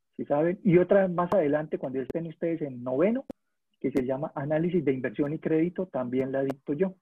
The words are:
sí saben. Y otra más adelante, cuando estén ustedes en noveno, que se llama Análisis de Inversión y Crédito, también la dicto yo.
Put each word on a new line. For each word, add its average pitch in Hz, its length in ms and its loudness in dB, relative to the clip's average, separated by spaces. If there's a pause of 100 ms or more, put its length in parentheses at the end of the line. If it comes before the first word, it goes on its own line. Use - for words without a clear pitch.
(160)
sí 131 80 -8
saben. 160 380 0
Y 175 160 6
otra 190 300 6
más 175 240 -2
adelante, 156 460 0
cuando 131 220 -6
estén 165 260 -6
ustedes 165 360 -4
en 127 220 -8
noveno, 170 400 0 (560)
que 135 120 -2
se 131 120 0
llama 135 300 -4
Análisis 156 500 0
de 139 80 2
Inversión 131 400 -4
y 160 60 -6
Crédito, 165 480 -2
también 131 460 -4
la 135 100 0
dicto 135 320 -4
yo. 185 280 -2